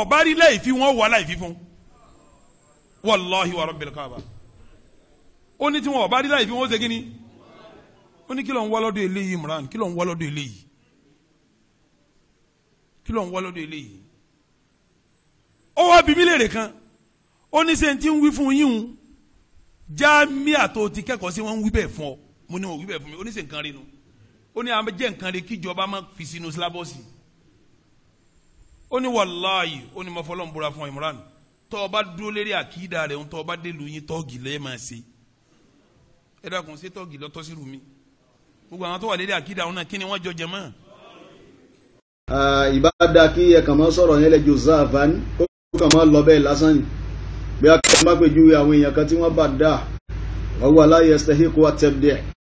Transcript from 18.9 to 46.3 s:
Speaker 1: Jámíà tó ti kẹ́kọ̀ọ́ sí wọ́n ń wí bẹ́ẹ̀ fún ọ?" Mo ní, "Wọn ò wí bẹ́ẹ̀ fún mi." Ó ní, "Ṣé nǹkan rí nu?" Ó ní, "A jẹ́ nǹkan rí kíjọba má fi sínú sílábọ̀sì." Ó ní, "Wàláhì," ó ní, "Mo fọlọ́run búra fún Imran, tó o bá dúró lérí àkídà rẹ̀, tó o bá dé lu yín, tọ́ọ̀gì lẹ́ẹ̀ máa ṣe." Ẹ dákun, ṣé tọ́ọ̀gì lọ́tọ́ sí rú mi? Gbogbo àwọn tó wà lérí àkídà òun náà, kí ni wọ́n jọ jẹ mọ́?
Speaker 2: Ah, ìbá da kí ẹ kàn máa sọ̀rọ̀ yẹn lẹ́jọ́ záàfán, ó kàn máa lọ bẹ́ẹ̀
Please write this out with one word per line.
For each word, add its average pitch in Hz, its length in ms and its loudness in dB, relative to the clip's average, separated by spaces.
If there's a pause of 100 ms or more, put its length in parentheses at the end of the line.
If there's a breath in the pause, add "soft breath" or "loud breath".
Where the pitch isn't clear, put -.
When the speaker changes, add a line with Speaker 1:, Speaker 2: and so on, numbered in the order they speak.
Speaker 1:
Jámíà 294 800 2
tó 214 160 -4
ti 175 140 -10
kẹ́kọ̀ọ́ 185 300 -8
sí 165 80 -10
wọ́n 214 200 -8
ń - 40 -6
wí 214 60 0
bẹ́ẹ̀ 202 180 -2
fún 151 240 -12
ọ?" - 60 -18 (300)
Mo 170 100 -10
ní, 190 80 -8
"Wọn 170 100 -10
ò 147 40 -12
wí 180 60 -16
bẹ́ẹ̀ 180 140 -10
fún 147 100 -20
mi." 151 60 -20
Ó 185 80 -14
ní, 233 60 -14
"Ṣé 202 140 -12
nǹkan 151 200 -14
rí 147 80 -12
nu?" 135 80 -20 (760)
Ó 226 80 -8
ní, 240 80 -8
"A 220 120 -4
jẹ́ 220 300 -8
nǹkan 185 200 -12
rí 214 100 -8
kíjọba 185 440 -8
má 196 160 -10 (140)
fi 165 100 -18
sínú 165 260 -14
sílábọ̀sì." 170 460 -10 (1900)
Ó 254 100 -4
ní, 254 80 -4
"Wàláhì," 185 720 -4 (160)
ó 185 80 -14
ní, 185 60 -16
"Mo 170 120 -12
fọlọ́run 170 300 -12
búra 151 180 -8
fún 147 180 -14
Imran, 143 280 -10 (540)
tó 202 140 -8
o 196 40 -8
bá 214 140 -4
dúró 196 280 -10
lérí 208 220 -8
àkídà 170 560 -8
rẹ̀, 147 220 -12
tó 160 100 -14
o 156 40 -12
bá 170 120 -10
dé 170 160 -14
lu 147 160 -16
yín, 151 180 -16
tọ́ọ̀gì 156 360 -12
lẹ́ẹ̀ 139 180 -10
máa 131 160 -14
ṣe." 113 260 -18 (1400)
Ẹ 185 80 -16
dákun, 165 260 -10
ṣé 180 140 -18
tọ́ọ̀gì 180 280 -20
lọ́tọ́ 147 240 -18
sí 156 120 -18
rú 151 100 -18
mi? 135 160 -18 (880)
Gbogbo 180 180 -14
àwọn 175 140 -8
tó 180 80 -10
wà 196 80 -4
lérí 190 160 -6
àkídà 180 320 -8
òun 170 100 -8
náà, 175 100 -10
kí 196 140 -12
ni 196 60 -8
wọ́n 190 180 -8
jọ 208 140 -10
jẹ 165 100 -10
mọ́? 175 260 -14 (1600)
Speaker 2:
Ah, 139 420 2
ìbá 139 180 4 (240)
da 160 200 8
kí 175 200 6
ẹ 160 80 8
kàn 147 160 2
máa 160 120 4
sọ̀rọ̀ 160 300 4
yẹn 160 120 6
lẹ́jọ́ 143 240 4
záàfán, 143 640 2 (200)
ó 170 40 4 (340)
kàn 165 160 2
máa 160 100 6
lọ 151 180 6
bẹ́ẹ̀ 151 200 6